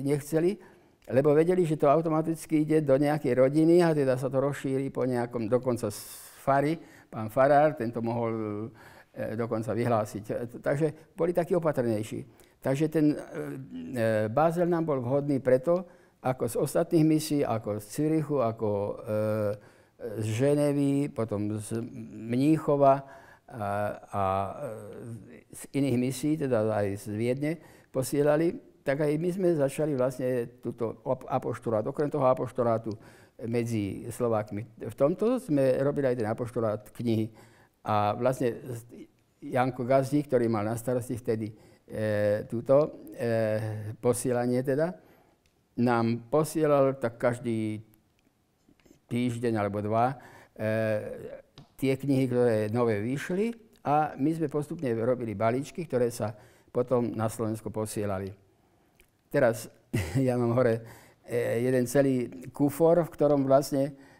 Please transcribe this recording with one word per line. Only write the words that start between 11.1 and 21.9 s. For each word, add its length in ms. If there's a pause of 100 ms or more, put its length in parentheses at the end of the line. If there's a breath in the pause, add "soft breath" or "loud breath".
boli 160
takí 240
opatrnejší. 640 (400 soft breath)
Takže 320
ten, 240
e, 0
e, 1120
Bázel 400
nám 160
bol 160
vhodný 400
preto, 480 (320 soft breath)
ako 280
z 120
ostatných 460
misií, 400
ako 340
z 60
Zürichu, 560
ako, 260
e, 260 (1300 soft breath)
z 60
Ženevy, 840
potom 480
z 240 (480)